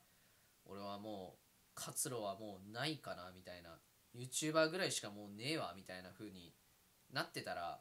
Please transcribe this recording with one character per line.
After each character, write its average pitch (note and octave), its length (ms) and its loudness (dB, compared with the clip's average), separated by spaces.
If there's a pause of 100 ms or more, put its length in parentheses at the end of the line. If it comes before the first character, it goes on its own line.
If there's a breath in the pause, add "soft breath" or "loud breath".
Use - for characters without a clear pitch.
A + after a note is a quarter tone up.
(640 loud breath)
俺 G2 160 -6
は G2+ 180 -2
も G2+ 360 -4
う - 40 -20 (360)
活 - 340 0
路 A#2+ 120 0
は G2 180 2
も G2+ 280 -6
う G#2 40 -10
な B2 160 2
い D#3 100 2
か F#2+ 180 -4
な F2+ 200 -8
み F#2 60 -14
た F2+ 140 -8
い F2 60 -10
な、 E2+ 160 -12 (380)
YouTuber D#3 540 6
ぐ F3 80 0
ら F#3+ 80 6
い C3+ 60 4
し - 80 2
か A2 100 -4
も G#2 180 -8
う - 20 -8
ね A2+ 240 0
え D#3+ 40 4
わ F2+ 180 0
み F#2+ 80 -10
た F#2 140 -6
い F#2 60 -8
な F#2 60 -8
風 G#2+ 220 -8
に F2 220 -12 (580)
な C#3+ 120 4
っ - 80 -4
て B2+ 100 -2
た F#2+ 120 -2
ら、 E2 280 0